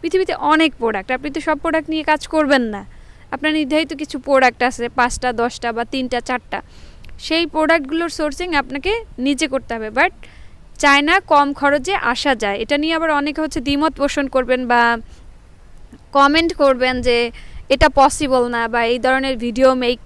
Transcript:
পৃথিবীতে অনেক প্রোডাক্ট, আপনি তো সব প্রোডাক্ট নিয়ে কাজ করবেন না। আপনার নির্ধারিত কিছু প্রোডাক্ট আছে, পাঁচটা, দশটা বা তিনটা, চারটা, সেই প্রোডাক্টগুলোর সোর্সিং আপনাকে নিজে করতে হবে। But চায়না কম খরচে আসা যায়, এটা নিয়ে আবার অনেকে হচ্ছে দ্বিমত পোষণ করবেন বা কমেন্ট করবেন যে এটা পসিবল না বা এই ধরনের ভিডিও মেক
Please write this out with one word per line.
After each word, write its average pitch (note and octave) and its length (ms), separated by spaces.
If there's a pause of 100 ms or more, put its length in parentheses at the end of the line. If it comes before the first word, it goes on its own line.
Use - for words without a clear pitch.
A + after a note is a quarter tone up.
পৃথিবীতে F#4 340
অনেক D#4 440
প্রোডাক্ট, A3 320
আপনি C4 200
তো D4+ 100
সব D#4 180
প্রোডাক্ট D#4+ 320
নিয়ে D#4 140
কাজ D4+ 220
করবেন C#4+ 360
না। G#3 220 (460)
আপনার C#4+ 220
নির্ধারিত D#4 420
কিছু C#4+ 240
প্রোডাক্ট C4 440
আছে, A#3+ 260
পাঁচটা, B3 440
দশটা A#3 400
বা A#3 120
তিনটা, B3+ 360
চারটা, A#3+ 420 (560)
সেই E4 280
প্রোডাক্টগুলোর D#4 640
সোর্সিং D#4+ 460
আপনাকে C#4 380 (260)
নিজে C4+ 300
করতে B3+ 260
হবে। A3 160
But C#4 220 (680)
চায়না D4 420
কম C#4+ 320
খরচে C#4+ 440
আসা B3+ 380
যায়, G3+ 240
এটা B3+ 200
নিয়ে D#4 160
আবার D#4+ 160
অনেকে D4 300
হচ্ছে D#4 200
দ্বিমত C#4+ 360
পোষণ C#4 320
করবেন B3+ 380
বা A#3 320 (1120)
কমেন্ট D4 420
করবেন B3+ 480
যে A#3+ 280 (380)
এটা C#4 200
পসিবল C4 600
না A#3 200
বা A#3 160
এই A#3+ 140
ধরনের C4 380
ভিডিও A#3+ 380
মেক B3 320